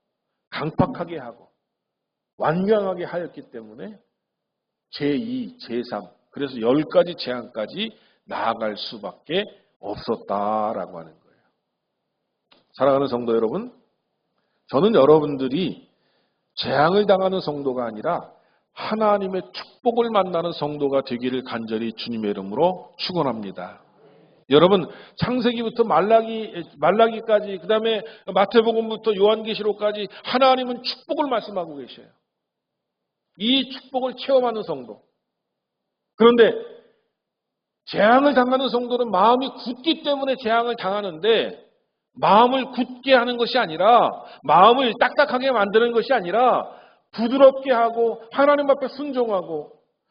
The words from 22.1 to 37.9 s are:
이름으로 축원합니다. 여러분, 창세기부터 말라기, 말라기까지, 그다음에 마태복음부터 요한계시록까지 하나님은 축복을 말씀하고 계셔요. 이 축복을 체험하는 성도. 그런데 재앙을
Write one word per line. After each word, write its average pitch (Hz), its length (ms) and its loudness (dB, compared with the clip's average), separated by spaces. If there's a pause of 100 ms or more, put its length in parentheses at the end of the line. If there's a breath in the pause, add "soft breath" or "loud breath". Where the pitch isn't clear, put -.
이름으로 107 680 -4
축원합니다. 110 840 -6 (680)
여러분, 165 400 4 (280 loud breath)
창세기부터 233 680 -2
말라기, 220 800 0 (140)
말라기까지, 208 840 2
그다음에 214 420 -2 (320 loud breath)
마태복음부터 220 840 2
요한계시록까지 208 920 0 (160 loud breath)
하나님은 254 600 2
축복을 302 460 -4
말씀하고 196 460 -6
계셔요. 117 320 -18 (1300)
이 254 320 0
축복을 254 480 -6
체험하는 247 460 0
성도. 131 400 -12 (1120)
그런데 233 360 6 (1300)
재앙을 247 480 4